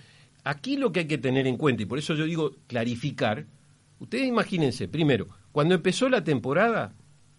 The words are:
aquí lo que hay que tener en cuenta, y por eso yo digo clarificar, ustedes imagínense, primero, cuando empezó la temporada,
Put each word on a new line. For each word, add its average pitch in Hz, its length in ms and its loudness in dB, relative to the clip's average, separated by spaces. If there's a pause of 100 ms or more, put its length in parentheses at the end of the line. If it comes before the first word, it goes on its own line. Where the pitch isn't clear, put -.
(420)
aquí 147 340 -4
lo 262 160 0
que 175 80 0
hay 165 60 -2
que 147 120 -2
tener 131 280 2
en 127 100 0
cuenta, 120 260 2
y 101 40 -4
por 113 120 -4
eso 156 160 -4
yo 151 100 -2
digo 160 280 -2 (140)
clarificar, 117 800 -2 (520)
ustedes 262 300 -4
imagínense, 165 600 0
primero, 127 400 2 (240)
cuando 151 220 4
empezó 185 360 2
la 233 140 2
temporada, 147 680 0 (440)